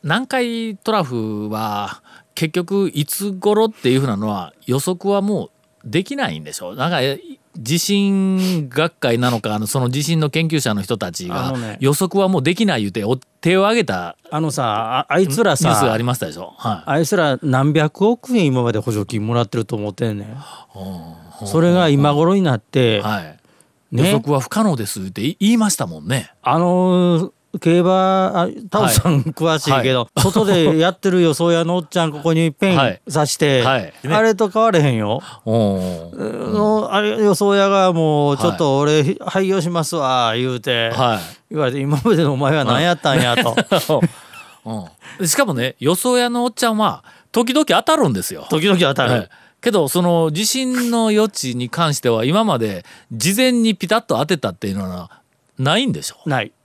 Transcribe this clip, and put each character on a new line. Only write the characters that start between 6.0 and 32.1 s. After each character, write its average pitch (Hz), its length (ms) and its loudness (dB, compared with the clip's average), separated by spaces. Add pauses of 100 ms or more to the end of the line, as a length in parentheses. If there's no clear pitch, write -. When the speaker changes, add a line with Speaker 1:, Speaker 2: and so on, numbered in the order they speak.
Speaker 1:
き 277 120 -10
な 254 140 -4
い 78 80 -8
ん 78 60 -14
で 76 80 -14
し - 100 -12
ょ？ 90 120 -12
な 127 140 -4
ん - 20 -2
か、 165 100 0
え、 139 180 -2 (380)
地 143 220 -4
震 190 880 0
学 151 300 -2
会 120 200 0
な 123 120 2
の 117 100 -2
か、 107 140 -4
あ 104 40 -4
の、 107 80 -4
そ 135 140 -2
の 123 80 -2
地 139 160 -4
震 160 160 0
の 151 80 0
研 160 180 -2
究 156 140 0
者 113 140 -2
の 101 80 -2
人 110 160 -4
た 90 120 -6
ち 180 180 -10
が、 131 180 -6
Speaker 2:
あ 131 60 -4
の 131 40 -4
ね。 110 240 -8
Speaker 1:
予 135 140 2
測 190 260 -2
は 190 80 2
も 185 120 2
う - 20 -4
で 165 120 0
き 214 120 0
な 170 100 2
い 110 60 -2
言 101 80 -4
う - 20 -16
て、 104 120 -4
お-、 123 120 0 (240)
手 175 160 2
を 190 60 4
挙 214 140 2
げ 220 100 0
た 90 320 -6 (120)
Speaker 2:
あ 151 80 -4
の 160 120 -2
さ、 117 580 -2
あ、 143 60 0
あ 160 40 2
い 190 80 4
つ 156 160 -2
ら 175 140 2
さ、 147 140 2
Speaker 1:
ニ 113 40 4
ュ 107 40 2
ー - 100 2
ス - 20 2
あ 110 60 0
り 113 80 -2
ま 123 100 0
し - 40 -8
た 101 80 -6
で 78 80 -10
し - 40 -16
ょ？ 90 200 -14
は 104 280 -6
い。 - 40 -4
Speaker 2:
あ 147 100 2
い 160 60 0
つ 208 100 0
ら 147 260 2
何 135 300 2
百 151 300 0
億 233 340 0
円 196 80 4
今 127 180 2
ま 120 100 0
で 107 60 -2
補 110 140 -4
助 104 140 -2
金 107 200 -4
も 117 60 -4
ら 120 100 2
っ 110 60 0
て - 80 -6
る 113 80 -2
と - 100 -8
思 104 140 -6
っ 98 60 -10
て 113 180 -4
ん 104 60 -8
ね 101 60 -10
ん。 107 40 -14
Speaker 1:
う 95 1160 -16
ん。 - 40 -8
Speaker 2:
そ 160 140 2
れ 175 100 6
が 180 160 4
今 143 240 4
頃 160 220 2
に 196 80 2
な 135 160 2
っ - 20 -6
て、 113 400 0
Speaker 1:
は 107 220 -4
い。 78 160 -18 (520)
Speaker 2:
ね。 143 220 2
Speaker 1:
「予 - 60 2
測 139 140 -2
は 139 80 2
不 123 100 -8
可 214 120 0
能 185 140 2
で 113 80 -4
す」 98 240 -8
っ - 20 -10
て - 120 -8
言 135 80 -2
い、 - 100 -10
言 202 120 4
い 247 40 4
ま 214 140 2
し - 60 -2
た 117 100 -4
も 80 140 -12
ん 76 60 -12
ね。 120 260 -4 (100)
Speaker 2:
あ 135 160 2
の 180 720 2
ー、 - 20 -20 (260)
競 170 200 4
馬、 190 640 2
あ、 185 60 0 (200)
タ 208 140 0
オ 131 60 4
さ - 200 2
ん 165 60 4
Speaker 1:
は 143 60 4
い。 - 100 -2
Speaker 2:
詳 160 280 0
し 147 100 -4
い 135 140 4
け 131 120 2
ど、 123 60 2
Speaker 1:
は 117 60 -4 (100)
い。 143 40 0
Speaker 2:
外 208 240 2
で 175 340 4
や 170 120 4
っ 175 80 -10
て 196 120 0
る 180 120 4
予 165 100 4
想 170 200 0
屋 165 120 2
の 170 120 0
お - 20 0
っ 160 100 -6
ち - 100 -2
ゃ 165 60 2
ん、 156 80 -2